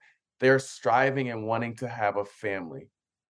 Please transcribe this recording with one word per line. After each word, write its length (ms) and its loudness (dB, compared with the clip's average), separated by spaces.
they're 200 6
striving 720 0
and 180 -6
wanting 300 -2
to 100 -8
have 300 -2
a 80 -2
family. 640 -8